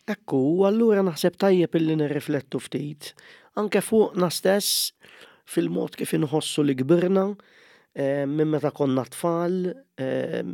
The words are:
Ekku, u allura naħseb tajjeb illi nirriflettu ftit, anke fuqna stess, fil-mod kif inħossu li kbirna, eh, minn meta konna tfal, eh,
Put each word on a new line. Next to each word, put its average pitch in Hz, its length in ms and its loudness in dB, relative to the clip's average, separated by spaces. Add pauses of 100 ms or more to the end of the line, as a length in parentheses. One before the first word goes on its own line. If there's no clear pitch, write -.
(100)
Ekku, 139 320 -2 (160)
u 196 80 4
allura 214 400 4
naħseb 175 400 0
tajjeb 180 320 4
illi 160 240 0
nirriflettu 143 560 -4
ftit, 147 560 -10 (400)
anke 208 320 0
fuqna 180 480 2
stess, - 560 0 (560)
fil-mod 170 480 -4
kif - 240 -8
inħossu 151 480 0
li 139 80 2
kbirna, 175 540 2 (640)
eh, 139 320 -2
minn 156 240 0
meta 147 200 0
konna 131 340 0
tfal, 175 720 -2 (220)
eh, 131 460 -4 (120)